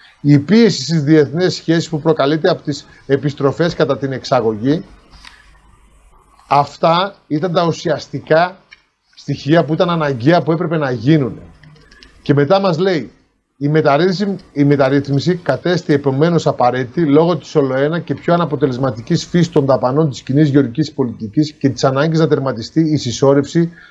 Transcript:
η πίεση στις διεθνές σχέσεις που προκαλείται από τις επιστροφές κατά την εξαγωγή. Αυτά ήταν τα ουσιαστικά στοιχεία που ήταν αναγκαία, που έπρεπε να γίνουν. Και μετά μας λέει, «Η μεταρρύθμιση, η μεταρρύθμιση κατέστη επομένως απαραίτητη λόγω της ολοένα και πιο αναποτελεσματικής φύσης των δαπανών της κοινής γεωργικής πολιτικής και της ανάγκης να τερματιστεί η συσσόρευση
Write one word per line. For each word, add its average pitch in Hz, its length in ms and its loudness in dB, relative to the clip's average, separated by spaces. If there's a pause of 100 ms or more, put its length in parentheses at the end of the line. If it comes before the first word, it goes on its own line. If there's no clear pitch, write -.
(220)
η 143 180 4
πίεση 196 440 2
στις 156 200 -2
διεθνές 156 520 2
σχέσεις 160 340 -2
που 151 120 -6
προκαλείται 156 500 0
από 147 120 -2
τις - 240 -8 (200)
επιστροφές 139 680 -2
κατά 143 240 0
την 135 140 -6
εξαγωγή. 123 720 -2 (1600)
Αυτά 170 640 0 (120)
ήταν 156 260 -4
τα 170 140 0
ουσιαστικά 160 880 -2 (580)
στοιχεία 147 500 0
που 143 80 -4
ήταν 175 180 0
αναγκαία, 147 520 0
που 156 100 -2
έπρεπε 160 240 -2
να 143 140 -2
γίνουν. 123 500 0 (840)
Και 143 120 0
μετά 143 260 2
μας 180 180 0
λέει, 175 320 -2 (460)
«Η 143 120 -4
μεταρρύθμιση, 160 680 0 (160)
η 143 120 0
μεταρρύθμιση 139 720 0
κατέστη 170 560 -2
επομένως 143 540 0
απαραίτητη 127 600 -2
λόγω 160 300 2
της - 180 -10
ολοένα 143 440 0
και 170 160 -6
πιο - 200 -2
αναποτελεσματικής 135 920 -2
φύσης 170 240 0
των 143 140 2
δαπανών 131 460 0
της - 120 -12
κοινής 143 260 2
γεωργικής 139 440 0
πολιτικής 120 600 -4
και - 160 -2
της - 160 -4
ανάγκης 147 340 0
να 160 100 2
τερματιστεί 135 520 -2
η 156 160 2
συσσόρευση 139 720 0 (200)